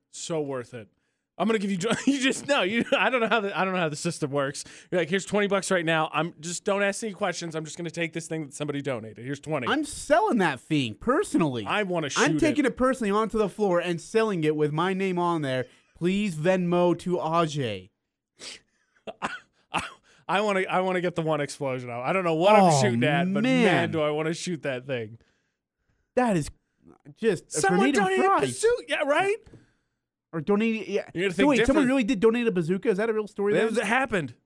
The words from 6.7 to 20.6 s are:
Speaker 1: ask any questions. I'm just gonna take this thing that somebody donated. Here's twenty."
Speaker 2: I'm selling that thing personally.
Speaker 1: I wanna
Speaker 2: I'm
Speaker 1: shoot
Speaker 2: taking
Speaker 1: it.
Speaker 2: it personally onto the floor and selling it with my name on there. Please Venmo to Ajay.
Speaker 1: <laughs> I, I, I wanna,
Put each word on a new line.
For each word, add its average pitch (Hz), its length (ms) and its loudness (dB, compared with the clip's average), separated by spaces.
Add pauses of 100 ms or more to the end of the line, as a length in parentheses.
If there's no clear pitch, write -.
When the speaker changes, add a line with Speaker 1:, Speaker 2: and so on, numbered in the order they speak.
Speaker 1:
ask 196 220 -2
any 208 100 -6
questions. 170 420 -6
I'm 156 80 -6
just 151 140 -14
gonna 170 140 -8
take 165 200 -4
this 165 160 -8
thing 160 180 -6
that 127 100 -14
somebody 143 260 -6
donated. 110 420 -8
Here's 139 160 -8
twenty." 147 280 -4
Speaker 2:
I'm 285 180 0
selling 330 540 2
that 151 200 0
thing 131 360 -2
personally. 185 720 0
Speaker 1:
I 196 160 0
wanna 175 240 -2 (100)
Speaker 2:
I'm 269 160 4
Speaker 1:
shoot 302 60 0
Speaker 2:
taking 294 260 2
Speaker 1:
it. 240 40 0
Speaker 2:
it - 80 -4
personally 254 340 0
onto 220 260 0
the 214 120 2
floor 196 300 0
and 170 220 -2
selling 214 440 0
it 156 100 2
with 151 160 0
my 175 240 0
name 185 240 -2
on 170 240 0
there. 131 240 -2 (280)
Please 190 400 0
Venmo 175 680 2
to 175 160 -2
Ajay. 143 760 -2 (480)
Speaker 1:
<laughs> - 840 -20
I, 175 80 -4 (420)
I, - 100 -2 (460)
I - 140 2
wanna, 196 260 2